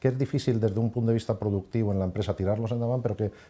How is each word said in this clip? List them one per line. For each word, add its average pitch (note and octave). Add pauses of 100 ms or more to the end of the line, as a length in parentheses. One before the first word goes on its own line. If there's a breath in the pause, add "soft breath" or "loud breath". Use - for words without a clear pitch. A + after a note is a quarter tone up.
que C3
és B2+
difícil C3
des G#2+
d'un A2+
punt A#2
de A2+
vista A2
productiu G#2
en G2
l'empresa G2
tirar-los G#2+
endavant, A#2+
però A2
que G#2 (200 loud breath)